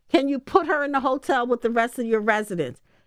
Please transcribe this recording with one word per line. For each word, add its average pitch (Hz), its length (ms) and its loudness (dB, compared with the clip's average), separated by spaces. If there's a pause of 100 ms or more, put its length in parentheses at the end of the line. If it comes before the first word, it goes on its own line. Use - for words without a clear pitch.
Can - 180 4
you 277 120 -2
put 349 260 2
her 294 180 -2
in 285 100 -4
the 277 80 0
hotel 262 440 0
with 247 160 -2
the 226 80 0
rest 233 300 -2
of 240 80 -4
your 220 140 2
residents?" 208 600 -2 (260)